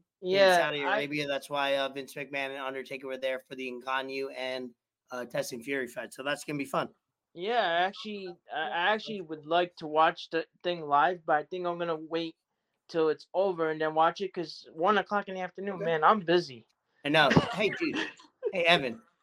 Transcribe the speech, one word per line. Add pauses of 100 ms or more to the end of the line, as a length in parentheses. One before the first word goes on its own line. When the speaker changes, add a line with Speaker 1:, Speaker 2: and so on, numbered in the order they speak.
(200)
Speaker 1:
Yeah,
Speaker 2:
in
Saudi
Speaker 1:
I
Speaker 2:
Arabia.
That's
why,
uh,
Vince
McMahon
and
Undertaker
were
there
for
the
Ngannou (100)
and, (400)
uh,
Tyson
Fury
fight.
So
that's
gonna
be
fun. (460)
Speaker 1:
Yeah,
I
actually, (260)
I,
I
actually
would
like
to
watch
the (180)
thing
live,
but
I
think
I'm
gonna
wait (540)
till
it's
over
and
then
watch
it,
'cause
one
o'clock
in
the
afternoon,
Speaker 2:
Okay.
Speaker 1:
man,
I'm
busy. (380)
Speaker 2:
I
know. (220)
Hey,
dude. (560)
Hey,
Evan, (220)